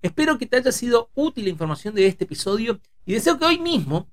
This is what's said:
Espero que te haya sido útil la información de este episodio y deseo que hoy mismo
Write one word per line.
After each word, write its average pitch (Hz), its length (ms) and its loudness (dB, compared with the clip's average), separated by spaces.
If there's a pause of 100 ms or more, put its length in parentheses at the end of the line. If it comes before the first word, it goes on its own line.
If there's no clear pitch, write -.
Espero 302 360 0
que 240 80 -6
te 247 120 0
haya 254 140 2
sido 240 420 0
útil 277 320 -2
la 190 40 0
información 160 440 -6
de 196 140 4
este 190 160 0
episodio 208 560 -2 (260)
y 185 80 -2
deseo 269 240 2
que 320 80 0
hoy 339 140 4
mismo 190 540 -2